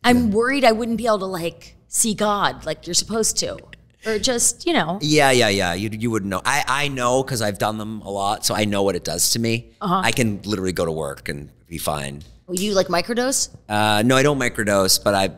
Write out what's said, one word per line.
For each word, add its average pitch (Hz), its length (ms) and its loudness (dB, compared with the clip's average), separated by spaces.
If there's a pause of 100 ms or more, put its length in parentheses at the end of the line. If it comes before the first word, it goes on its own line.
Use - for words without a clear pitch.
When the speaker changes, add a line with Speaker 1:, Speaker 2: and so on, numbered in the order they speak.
Speaker 1:
I'm 247 240 4
Speaker 2:
Yeah. 196 60 0
Speaker 1:
worried 254 320 2
I 226 60 8
wouldn't 226 260 -2
be 233 80 -2
able 214 140 2
to, 190 60 -4
like, 170 500 -8 (120)
see - 240 0
God 196 540 0
like 156 200 -6
you're 170 80 -8
supposed - 440 0
to, - 180 -4 (480)
or 214 140 -2
just, 233 480 0
you 339 80 0
know. 180 260 0
Speaker 2:
Yeah, 151 300 4
yeah, 120 180 4
yeah. 98 240 2
You, 98 180 -4
you 110 200 -2
wouldn't 101 180 -2
know. 92 160 -4
I, 135 240 0
I 143 200 0
know 127 340 0
'cause 131 180 -4
I've 104 180 -2
done 107 200 -2
them 107 240 -10
a 95 80 -12
lot, 101 340 -2
so 110 100 0
I 107 120 2
know 101 160 0
what 98 120 2
it 87 100 -6
does 85 260 -2
to - 80 0
me. 113 320 -2 (100)
Speaker 1:
Uh-huh. 190 240 -2
Speaker 2:
I 117 80 0
can 107 300 0
literally 95 320 -4
go 87 100 -2
to 82 80 -2
work 73 380 -8
and 71 180 -10 (180)
be 82 120 -12
fine. 73 440 -6 (240)
Speaker 1:
Will 180 140 -6
you, 208 140 -2
like, 190 140 2
microdose? 233 600 -2 (200)
Speaker 2:
Uh, 107 360 2
no, 127 100 4
I 131 80 6
don't 147 160 2
microdose, 104 640 2
but 104 140 2
I 98 220 2